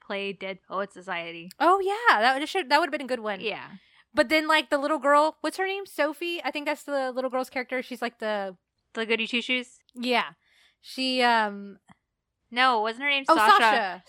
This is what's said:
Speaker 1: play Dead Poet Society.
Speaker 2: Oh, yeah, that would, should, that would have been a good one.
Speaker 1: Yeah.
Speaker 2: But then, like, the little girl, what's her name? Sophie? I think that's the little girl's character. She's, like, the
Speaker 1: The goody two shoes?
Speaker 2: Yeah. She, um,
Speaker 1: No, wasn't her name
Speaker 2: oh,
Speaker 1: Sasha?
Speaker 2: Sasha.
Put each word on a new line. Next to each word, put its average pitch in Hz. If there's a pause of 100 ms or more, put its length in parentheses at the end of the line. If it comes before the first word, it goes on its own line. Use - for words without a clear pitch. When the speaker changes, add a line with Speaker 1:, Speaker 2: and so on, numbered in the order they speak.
Speaker 1:
play 196
Dead 190
Poet 196
Society. 170
Speaker 2:
Oh, 370
yeah, 403
that 262
would, 294
should, 311
that 294
would 339
have 269
been 277
a 254
good 240
one. 208
Speaker 1:
Yeah. 147 (460)
Speaker 2:
But 233
then, 311
like, 311
the 294
little 294
girl, 294
what's 311
her 381
name? 392
Sophie? 330
I 254
think 294
that's 294
the 269
little 254
girl's 254
character. 254
She's, -
like, 240
the 202 (380)
Speaker 1:
The 226
goody 220
two 240
shoes? 254 (160)
Speaker 2:
Yeah. 233 (520)
She, 262
um, 208 (760)
Speaker 1:
No, 247
wasn't 226
her 285
name 277
Speaker 2:
oh, 320
Speaker 1:
Sasha? 415
Speaker 2:
Sasha. 214